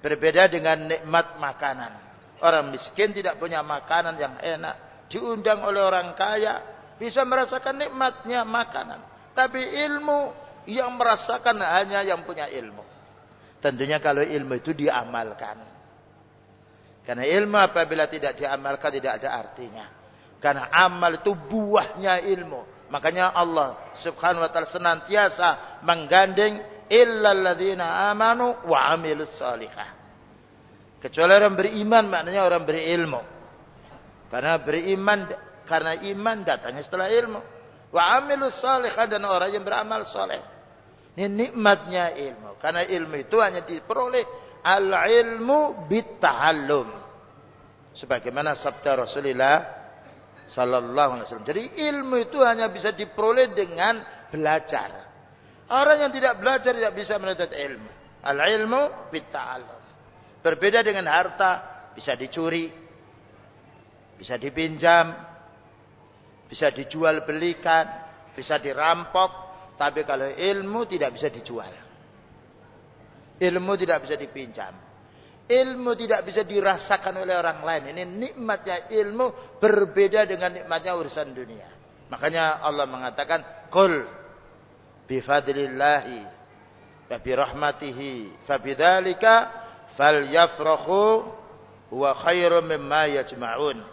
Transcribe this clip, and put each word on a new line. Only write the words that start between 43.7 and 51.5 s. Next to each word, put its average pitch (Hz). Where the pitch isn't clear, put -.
al-ilmu 220
bitta'allum. 147
Sebagaimana 131
sabda 135
Rasulullah 139
Sallallahu 127
Alaihi 120
Wasallam. 110